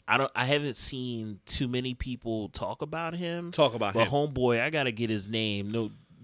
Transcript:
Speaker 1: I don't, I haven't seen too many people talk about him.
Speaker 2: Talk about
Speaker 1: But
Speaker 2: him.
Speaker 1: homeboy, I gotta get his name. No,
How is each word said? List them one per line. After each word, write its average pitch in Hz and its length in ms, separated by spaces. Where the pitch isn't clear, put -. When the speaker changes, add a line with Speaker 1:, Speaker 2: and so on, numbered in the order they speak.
Speaker 1:
I 110 100
don't, 135 180
I 123 100
haven't 143 300
seen 117 720
too - 220
many 127 280
people 113 540
talk - 340
about 165 320
him. 170 360
Speaker 2:
Talk 135 220
about 107 220
Speaker 1:
But 113 120
Speaker 2:
him. 131 60
Speaker 1:
homeboy, 127 480
I 139 80
gotta 139 220
get 110 180
his 104 180
name. 104 440
No, 113 200